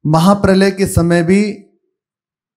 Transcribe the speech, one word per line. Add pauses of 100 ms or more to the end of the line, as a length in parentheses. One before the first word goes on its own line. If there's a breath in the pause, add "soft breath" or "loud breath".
महाप्रलय
के
समय
भी (920)